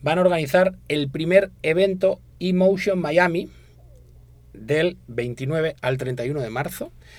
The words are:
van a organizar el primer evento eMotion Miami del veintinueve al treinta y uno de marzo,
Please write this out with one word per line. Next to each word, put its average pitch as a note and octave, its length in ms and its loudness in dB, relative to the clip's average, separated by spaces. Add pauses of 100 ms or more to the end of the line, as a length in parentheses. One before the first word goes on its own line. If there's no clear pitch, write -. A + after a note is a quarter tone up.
van D#3 160 0
a F#3 40 2
organizar F3+ 520 2 (140)
el C#3+ 240 -2
primer F3 400 2 (100)
evento F#3+ 580 0 (200)
eMotion F#3+ 580 2
Miami E3+ 500 2 (1040)
del D3+ 440 -2 (100)
veintinueve C3 760 -4
al C3 160 0
treinta B2+ 280 -6
y C3 40 -4
uno D3 120 -4
de A2+ 80 -6
marzo, D3+ 420 -8 (280)